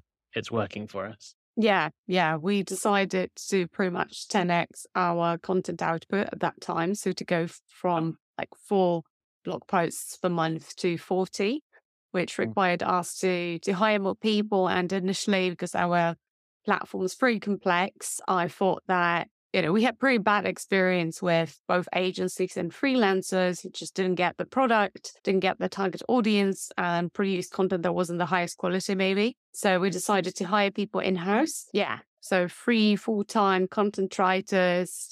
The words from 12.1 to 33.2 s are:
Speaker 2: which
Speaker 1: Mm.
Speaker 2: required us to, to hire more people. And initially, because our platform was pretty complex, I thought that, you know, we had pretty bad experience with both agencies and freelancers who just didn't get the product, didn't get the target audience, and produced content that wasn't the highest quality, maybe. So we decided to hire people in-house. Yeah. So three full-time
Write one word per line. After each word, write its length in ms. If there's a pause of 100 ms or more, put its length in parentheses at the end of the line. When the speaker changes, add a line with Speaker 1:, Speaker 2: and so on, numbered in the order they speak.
Speaker 2:
which 240
Speaker 1:
Mm. 100
Speaker 2:
required 380
us 380
to, 360
to 140
hire 260
more 160
people. 560
And 240
initially, 560
because 240
our 420 (520)
platform 340
was 140
pretty 240
complex, 880
I 200
thought 400
that, 420 (240)
you 80
know, 100
we 120
had 140
pretty 220
bad 260
experience 760
with 460
both 280
agencies 640
and 140
freelancers 920
who 80
just 240
didn't 200
get 220
the 80
product, 680 (100)
didn't 160
get 180
the 120
target 380
audience, 680
and 340
produced 420
content 300
that 120
wasn't 240
the 60 (100)
highest 220
quality, 360
maybe. 440 (160)
So 260
we 100
decided 460
to 80
hire 260
people 300
in-house. 760
Yeah. 260 (200)
So 300
three 480
full-time 720